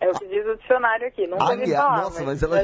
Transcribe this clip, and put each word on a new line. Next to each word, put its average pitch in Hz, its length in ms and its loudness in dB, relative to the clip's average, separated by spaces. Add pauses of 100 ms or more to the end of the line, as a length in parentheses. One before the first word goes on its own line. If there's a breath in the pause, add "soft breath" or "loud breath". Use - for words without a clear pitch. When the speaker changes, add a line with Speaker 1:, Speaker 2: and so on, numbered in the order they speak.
Speaker 1:
é 185 100 0
o - 20 4
que 196 140 -6
diz 202 200 -2
o 220 100 -2
dicionário 240 520 0
aqui, 202 180 -4
nunca 180 180 -2
ouvi - 180 0
Speaker 2:
Aliá, - 180 0
Speaker 1:
falar, 269 220 4
Speaker 2:
nossa, 190 200 -6
Speaker 1:
mas 139 40 -6
Speaker 2:
mas 139 160 -4
ela 160 140 2
já 196 80 4